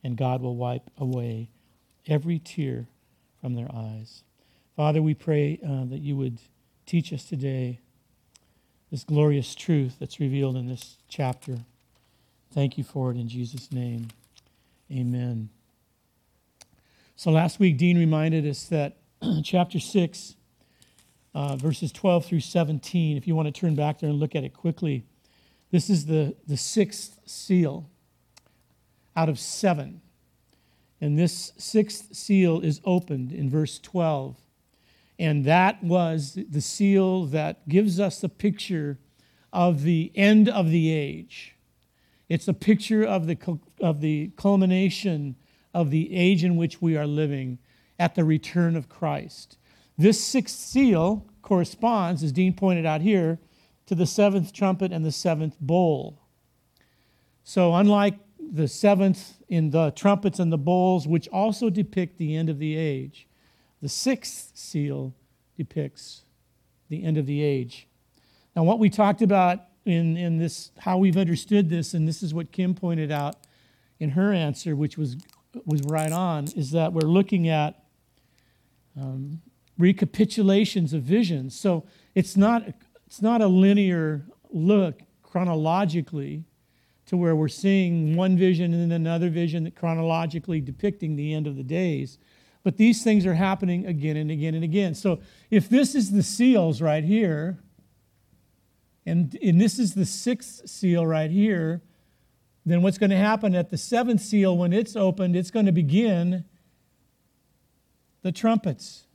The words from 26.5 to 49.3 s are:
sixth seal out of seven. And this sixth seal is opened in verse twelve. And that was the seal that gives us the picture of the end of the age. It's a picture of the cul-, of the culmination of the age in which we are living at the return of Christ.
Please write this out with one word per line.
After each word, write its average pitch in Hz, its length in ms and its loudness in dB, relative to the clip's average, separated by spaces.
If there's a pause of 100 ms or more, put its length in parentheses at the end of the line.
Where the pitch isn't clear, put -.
sixth - 680 -4
seal 165 600 -2 (1300)
out 165 140 0
of 135 80 -2
seven. 147 640 -4 (1000)
And 147 200 0
this - 380 0
sixth - 580 -2
seal 185 460 2
is 151 220 -2
opened 156 480 -2
in 139 180 -4
verse 156 280 -2
twelve. 147 600 -4 (840)
And 151 240 0
that 180 400 2
was 165 560 -2 (100)
the 147 120 -4
seal 190 640 2
that 156 420 -6
gives 185 320 2
us 196 220 -2
the 185 80 -4
picture 165 680 -4 (540)
of 175 320 2
the 165 320 0
end 214 320 8
of 196 220 2
the 160 240 2
age. - 640 -8 (720)
It's - 180 -2
a 196 60 0
picture 214 500 2
of 190 240 -2
the 165 80 -2
cul-, 165 240 -8 (220)
of 160 180 0
the 156 380 -2
culmination 185 960 0 (380)
of 170 160 0
the 160 260 -2
age 180 300 4
in 175 100 2
which 165 260 -2
we 165 140 2
are 147 100 -2
living 143 540 -4 (400)
at 175 160 0
the 170 80 2
return 165 540 0
of 135 100 -8
Christ. - 680 -8 (400)